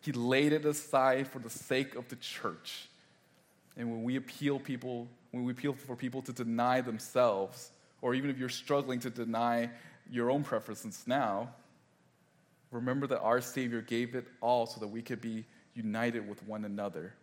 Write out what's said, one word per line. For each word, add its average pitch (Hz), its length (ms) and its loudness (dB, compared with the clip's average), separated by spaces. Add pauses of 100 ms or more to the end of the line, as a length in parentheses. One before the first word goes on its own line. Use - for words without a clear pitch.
He 151 100 -2
laid 131 400 4
it 151 140 2
aside 135 600 4
for 135 120 -10
the 113 100 -8
sake 135 460 -2
of 120 140 -8
the 123 80 -12
church. - 760 -8 (840)
And 120 160 -4
when 113 140 -4
we 127 120 0
appeal 139 420 0
people, 123 500 -6 (220)
when 123 140 -4
we 127 80 0
appeal 139 200 -2
for 127 240 -8
people 131 260 -4
to - 100 -8
deny 120 500 2
themselves, 110 880 2 (320)
or 123 120 2
even 135 140 0
if 135 80 0
you're 127 140 -2
struggling 131 500 0
to 127 80 -4
deny 117 640 2 (400)
your 120 200 2
own 143 140 2
preferences 107 640 -4
now, 120 420 0 (1200)
remember 127 360 0
that 127 140 2
our 120 200 6
Savior 120 400 -2
gave 123 340 0
it 123 120 -4 (160)
all 117 240 4
so 113 140 -10
that 107 80 -6
we 113 120 -8
could 117 220 -6
be 113 240 -6 (260)
united 113 560 -2
with 101 180 -12
one 107 200 -6
another 101 560 -6